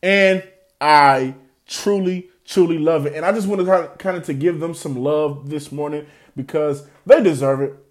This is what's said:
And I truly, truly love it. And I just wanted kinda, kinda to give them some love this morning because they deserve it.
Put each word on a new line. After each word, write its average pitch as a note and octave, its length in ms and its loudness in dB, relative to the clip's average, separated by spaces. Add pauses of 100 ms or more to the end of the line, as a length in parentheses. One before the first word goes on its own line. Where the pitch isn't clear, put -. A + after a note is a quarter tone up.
And F#3+ 400 2 (380)
I C#3 560 4 (320)
truly, F#3 600 -2 (160)
truly E3+ 320 2
love D#3 280 0
it. C#3+ 80 -6
And D#3 120 -6
I G3 80 2
just G#3 160 -4
wanted F#3+ 160 -2
kinda, F#3 340 0
kinda F3+ 220 -6
to D#3 120 -8
give D3+ 280 -2
them E3 120 -6
some D3+ 220 -10
love C#3+ 540 -4
this D3 240 -10
morning D3 320 -8 (320)
because C#3+ 500 -4 (180)
they C#4+ 160 6
deserve C3+ 380 0
it. C#3 160 -6 (160)